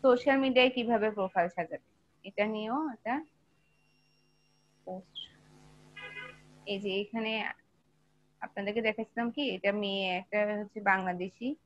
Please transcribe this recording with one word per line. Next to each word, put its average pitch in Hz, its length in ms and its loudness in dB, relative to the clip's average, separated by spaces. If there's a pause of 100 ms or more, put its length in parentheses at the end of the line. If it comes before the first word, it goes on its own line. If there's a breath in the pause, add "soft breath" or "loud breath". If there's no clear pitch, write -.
Social 269 360 6
মিডিয়ায় 254 320 6
কিভাবে 226 400 2
profile 190 380 0
সাজাবে, - 300 -6 (460)
এটা 202 220 -2
নিয়েও 220 460 -4
একটা 262 320 -6 (1600)
post। 185 340 -12 (1500)
এই 196 140 -4
যে 196 200 -2
এখানে 220 440 -2 (960)
আপনাদেরকে 208 420 -4
দেখাচ্ছিলাম 226 480 -4
কি, 277 200 -4
এটা 190 220 0
মেয়ে, 196 360 -2
একটা 208 520 -2
হচ্ছে 208 200 -10
বাংলাদেশি 190 760 -2 (120)